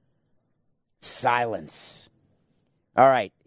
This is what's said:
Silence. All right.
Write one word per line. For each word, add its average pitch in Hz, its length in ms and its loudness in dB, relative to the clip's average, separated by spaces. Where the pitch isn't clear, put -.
Silence. 120 1080 -4
All 135 120 6
right. 120 240 0